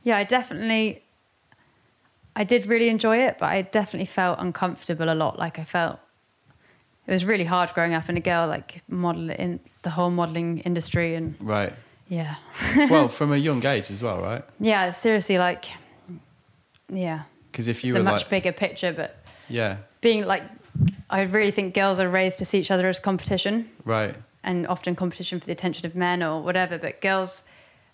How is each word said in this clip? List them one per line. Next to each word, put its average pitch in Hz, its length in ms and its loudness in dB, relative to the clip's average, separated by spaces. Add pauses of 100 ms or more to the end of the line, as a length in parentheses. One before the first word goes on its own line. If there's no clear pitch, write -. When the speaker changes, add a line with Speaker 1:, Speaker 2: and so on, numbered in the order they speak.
Speaker 1:
Yeah, 226 140 2
I 202 60 0
definitely, 220 800 -2 (1300)
I 208 80 0
did 202 220 4
really 233 240 4
enjoy 226 300 4
it, 262 200 2
but - 100 0
I 190 120 0
definitely 190 460 -2
felt 180 320 0
uncomfortable 170 720 -2
a 160 40 2
lot. 156 220 0
Like, 170 220 -6
I 160 40 -8
felt, 170 360 -2 (1040)
it - 60 -4
was 185 120 2
really 196 220 2
hard 175 280 2
growing 170 200 2
up 165 160 -2
and 175 80 0
a 170 40 -4
girl, 170 260 2
like, - 400 -6
model 170 420 -2
in 175 300 -4 (240)
the 175 80 -4
whole 175 180 0
modelling 170 500 -2
industry 170 560 -2
and 160 240 -6
Speaker 2:
Right. - 340 -2 (360)
Speaker 1:
Yeah. 160 260 -4 (540)
Speaker 2:
Well, 294 180 6
Speaker 1:
<laughs> - 120 -6
Speaker 2:
from 147 140 2
a 143 40 4
young 139 280 2
age 120 260 0
as 101 100 -8
well, 101 200 -2
right? 110 220 -4 (160)
Speaker 1:
Yeah, 202 320 2
seriously, 202 460 2
like, 180 280 0 (1300)
yeah. 170 320 -4 (300)
Speaker 2:
'Cause 117 140 -4
if 117 160 -2
you 127 100 0
Speaker 1:
It's - 20 4
Speaker 2:
were, 117 60 4
Speaker 1:
a 190 100 4
much 202 120 2
Speaker 2:
like - 60 -10
Speaker 1:
bigger 185 220 0
picture, 175 420 -4
but - 240 -8 (320)
Speaker 2:
Yeah. 110 280 -2 (240)
Speaker 1:
being, 220 240 4
like, 185 180 0 (680)
I 196 120 2
really 202 300 2
think 190 220 -2
girls 196 260 4
are 185 100 2
raised 185 300 2
to 190 60 -4
see 196 140 2
each 180 120 0
other 185 160 4
as 185 120 0
competition. 202 680 0 (140)
Speaker 2:
Right. 110 320 0 (280)
Speaker 1:
And 175 240 -2
often 180 280 -4
competition 180 440 -6
for - 80 -14
the 175 40 -4
attention 175 340 -4
of 170 100 -8
men 180 280 0
or 160 180 -2
whatever, 175 360 0
but - 240 -10
girls 190 420 -2 (500)